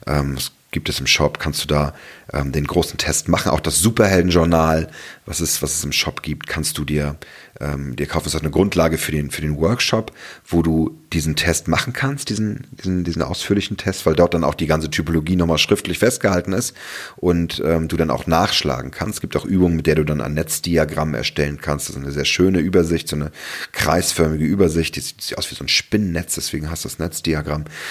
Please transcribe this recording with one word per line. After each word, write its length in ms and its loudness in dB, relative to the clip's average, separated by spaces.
ähm, 300 0
es 160 -6
gibt 180 -4
es 120 -4
im 60 -6
Shop, 320 2
kannst 240 -4
du 40 -8
da, 280 2
ähm, 200 -2
den 140 0
großen 320 0
Test 300 -2
machen. 220 0
Auch 100 -2
das 200 0
Superheldenjournal, 1080 4
was 140 -6
es, 220 -2
was 120 -2
es 100 -4
im 80 -6
Shop 300 -2
gibt, 240 -6
kannst 320 -4
du 60 -2
dir, 320 -2
ähm, 360 -6
dir 100 -4
kaufen. 180 -2
Das 100 -4
ist 60 -2
eine 100 -2
Grundlage 480 4
für 140 -4
den, 180 -2
für 120 -8
den 140 0
Workshop, 560 0
wo 160 2
du 340 2
diesen 220 0
Test 320 0
machen 260 0
kannst, 360 -4
diesen, 420 -4
diesen, 320 -2
diesen 200 -2
ausführlichen 540 0
Test, 300 -2
weil 80 4
dort 200 4
dann 100 2
auch 100 2
die 140 -4
ganze 220 0
Typologie 440 0
nochmal 240 4
schriftlich 400 0
festgehalten 540 2
ist 220 -2
und, 480 0
ähm, 240 2
du 80 -4
dann 140 2
auch 180 -2
nachschlagen 640 0
kannst. 240 -6
Es 40 -10
gibt 160 -4
auch 80 -2
Übungen, 300 4
mit 120 0
der 100 6
du 80 4
dann 160 0
ein 140 -4
Netzdiagramm 800 0
erstellen 460 -2
kannst. 280 -4
Das 80 -10
ist 60 -8
eine 100 -6
sehr 120 -2
schöne 360 4
Übersicht, 480 2
so 80 -2
eine 160 -4
kreisförmige 720 2
Übersicht, 500 2
die 60 -6
sieht, 200 -10
sieht 160 -8
aus 140 -6
wie 60 -12
so 80 -10
ein 40 -10
Spinnennetz, 680 0
deswegen 340 -6
hast 140 -6
du 40 -8
das 120 -10
Netzdiagramm, 640 -2